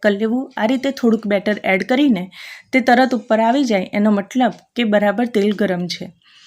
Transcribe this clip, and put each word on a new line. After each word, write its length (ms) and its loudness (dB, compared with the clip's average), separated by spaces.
કરી 140 0
લેવું. 400 -2
આ 100 -2
રીતે 240 0
થોડુંક 360 0
બેટર 380 -2
એડ 180 0
કરીને 480 0
તે 80 4
તરત 340 4
ઉપર 260 0
આવી 240 2
જાય 280 -2
એનો 180 2
મતલબ 420 0
કે 80 -2
બરાબર 400 2
તેલ 280 0
ગરમ 340 -2
છે. 260 -12